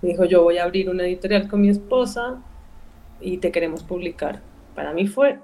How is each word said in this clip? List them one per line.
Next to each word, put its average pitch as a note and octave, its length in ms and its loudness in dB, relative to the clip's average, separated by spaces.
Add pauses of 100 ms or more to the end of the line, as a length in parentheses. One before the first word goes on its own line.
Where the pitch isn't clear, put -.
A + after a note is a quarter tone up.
Me F3+ 80 0
dijo, F3 160 2
"Yo F3 180 6
voy E3+ 140 4
a F3 60 0
abrir F#3 260 -2
una F3+ 160 -2
editorial G3+ 420 0
con G3+ 140 0
mi G3+ 80 6
esposa B3 720 -2 (760)
y F#3 200 -6
te F3 120 -2
queremos E3 320 -4
publicar". F3 580 -8 (340)
Para D3 180 -8
mí F#3 140 0
fue C4+ 360 2